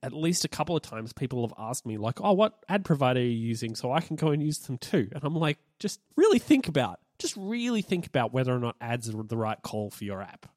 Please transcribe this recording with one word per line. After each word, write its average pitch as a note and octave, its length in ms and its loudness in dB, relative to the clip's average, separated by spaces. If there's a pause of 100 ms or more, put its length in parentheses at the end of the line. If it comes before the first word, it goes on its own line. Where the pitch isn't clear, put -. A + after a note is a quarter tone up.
at B2+ 100 -8
least E3 300 0
a D#3+ 60 -2
couple E3 260 -2
of D3+ 60 0
times A2+ 320 -10
people B2 340 -2
have - 100 -12
asked A2 280 -6
me, A2 120 -4
like, G#2+ 240 -2
"Oh, G3+ 120 4
what G#3 340 2
ad G3 160 0
provider C3+ 360 4
are B2 40 2
you B2 60 2
using A2+ 460 -2
so B2 180 -2
I D#3+ 80 2
can E3 160 -6
go D#3+ 120 2
and D3 140 2
use D3+ 160 0
them B2+ 180 -8
too?" B2+ 360 0
And C3 100 -8
I'm D3 120 -2
like, D#3 240 0 (200)
"Just - 220 -6 (160)
really F4+ 220 8
think C4+ 280 4
about, B2 320 0 (200)
just - 180 -6
really A3+ 440 0
think F3 260 -2
about A#2+ 260 0
whether B2+ 200 2
or B2 60 0
not A#2+ 220 -2
ads A#2 320 -4
are A2 100 -6
the A2 140 -4
right A2 240 -2
call G#2+ 280 -6
for - 140 -14
your G2 180 -6
app." - 360 -16